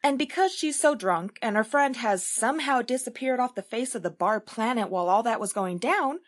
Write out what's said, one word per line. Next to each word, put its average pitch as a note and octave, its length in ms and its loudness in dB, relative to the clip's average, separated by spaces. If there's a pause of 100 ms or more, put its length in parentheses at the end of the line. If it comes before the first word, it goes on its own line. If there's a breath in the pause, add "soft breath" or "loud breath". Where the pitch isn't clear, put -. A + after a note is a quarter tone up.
And C#4 160 2
because F#4 340 2
she's D4+ 260 -2
so D4 140 6
drunk, F#3 480 0
and G#3+ 140 0
her A3 80 4
friend C#4 320 2
has G#3+ 280 0
somehow C4+ 600 0
disappeared B3+ 560 -2
off B3 160 0
the A#3 80 -8
face B3 320 -6
of F3+ 80 -8
the E3+ 80 -2
bar G#3 280 0
planet A3 520 -2
while F3+ 180 0
all G#3 140 4
that A#3 160 0
was G#3 120 -6
going F3+ 280 -4
down, D#4 480 0